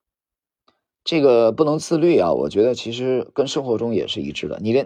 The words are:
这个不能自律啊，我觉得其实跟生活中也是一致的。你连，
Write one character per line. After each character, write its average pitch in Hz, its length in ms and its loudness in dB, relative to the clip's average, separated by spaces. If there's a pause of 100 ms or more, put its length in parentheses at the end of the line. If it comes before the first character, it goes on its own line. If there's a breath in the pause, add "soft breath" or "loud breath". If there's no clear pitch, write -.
(1040)
这 165 160 -2
个 117 320 6
不 156 120 2
能 151 160 0
自 165 180 -2
律 156 220 4
啊， 85 120 2
我 67 160 -2
觉 95 140 0
得 123 140 2
其 - 160 -10
实 127 420 -4
跟 135 140 0
生 143 180 -4
活 113 140 -2
中 117 160 -4
也 76 120 -2
是 - 140 -6
一 71 100 -8
致 - 160 -8
的。 - 140 -8
你 110 100 -2
连， 135 140 2